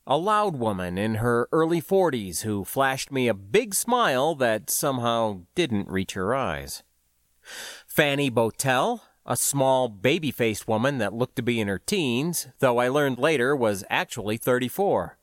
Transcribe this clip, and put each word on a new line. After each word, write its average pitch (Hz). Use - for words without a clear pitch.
a 131
loud 208
woman 92
in 110
her 120
early 160
forties 135
who 104
flashed 135
me 131
a 110
big 180
smile 170
that 120
somehow 117
didn't 120
reach 95
her 98
eyes. 80
Fanny 143
Botel, 131
a -
small, 131
baby-faced 120
woman 120
that 101
looked 117
to 127
be 117
in 104
her 98
teens, 156
though 123
I 123
learned 135
later 139
was 104
actually 113
thirty-four. 123